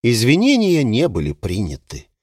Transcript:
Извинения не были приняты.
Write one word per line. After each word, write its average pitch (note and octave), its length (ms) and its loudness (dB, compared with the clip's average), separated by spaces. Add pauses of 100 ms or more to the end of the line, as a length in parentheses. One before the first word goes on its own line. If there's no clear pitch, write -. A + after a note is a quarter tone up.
Извинения E3 800 2
не B2 240 0
были D2+ 260 -4
приняты. F2 760 -8 (160)